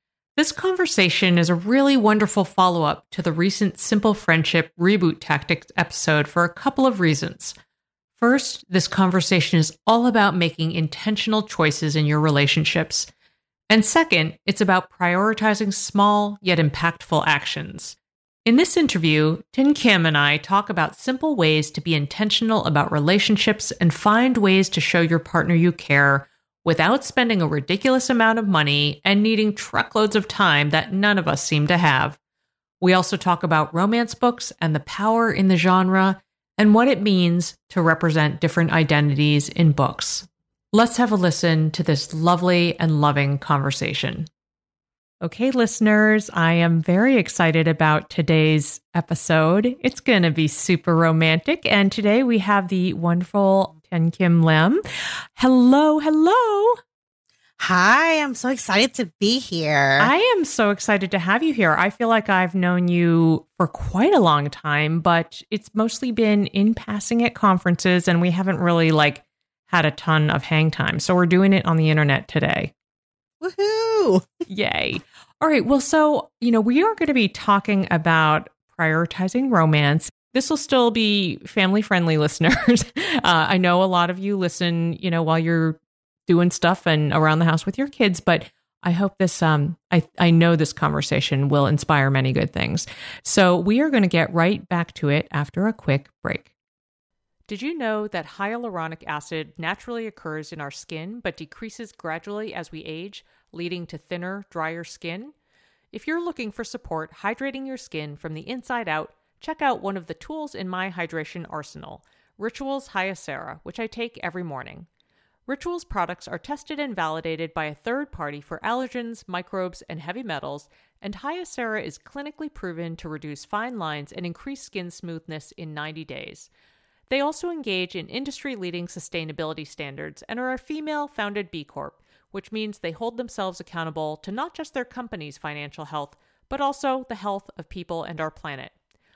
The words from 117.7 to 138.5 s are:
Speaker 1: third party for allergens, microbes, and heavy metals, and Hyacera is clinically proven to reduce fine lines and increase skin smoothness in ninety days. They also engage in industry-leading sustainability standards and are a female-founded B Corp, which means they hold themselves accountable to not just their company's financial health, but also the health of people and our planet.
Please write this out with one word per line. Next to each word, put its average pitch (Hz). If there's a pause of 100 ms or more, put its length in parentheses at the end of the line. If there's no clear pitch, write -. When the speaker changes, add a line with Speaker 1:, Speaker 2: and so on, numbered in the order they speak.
Speaker 1:
third 269
party 147
for -
allergens, 240
microbes, 180
and 165
heavy 185
metals, 147 (320)
and 196
Hyacera 254
is -
clinically 294
proven 165
to 170
reduce 151
fine 226
lines 151
and 175
increase 262
skin 180
smoothness 160
in 156
ninety 156
days. - (600)
They 269
also 311
engage 196
in 170
industry-leading 202
sustainability 156
standards 147
and 226
are 254
a 262
female-founded 285
B 156
Corp, - (300)
which 196
means 214
they 165
hold 233
themselves 202
accountable 156
to -
not 277
just -
their 247
company's 208
financial 147
health, 147 (340)
but 277
also 277
the 226
health 196 (100)
of 165
people 170
and 156
our 156
planet. 135 (440)